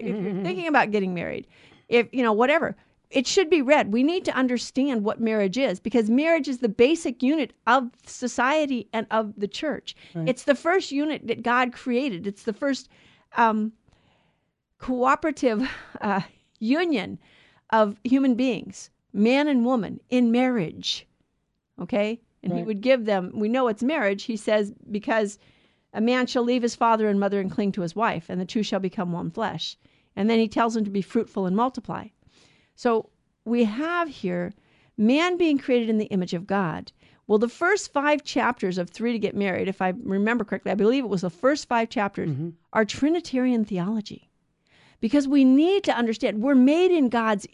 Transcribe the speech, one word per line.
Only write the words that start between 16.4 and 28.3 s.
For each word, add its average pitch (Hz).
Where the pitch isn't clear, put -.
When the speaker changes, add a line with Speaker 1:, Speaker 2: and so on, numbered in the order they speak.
Speaker 1:
union 262
of 214
human 262
beings, 226
man 254
and 254
woman, 240
in 247
marriage. 240
Okay? 208
And 185
he 175
Speaker 2:
Right. 175
Speaker 1:
would 214
give 247
them, 190
we 208
know 247
it's 214
marriage, 233
he 226
says, 214
"Because 208
a -
man 247
shall 247
leave 240
his 233
father 220
and 202
mother 202
and 190
cling 202
to 196
his 170
wife, 196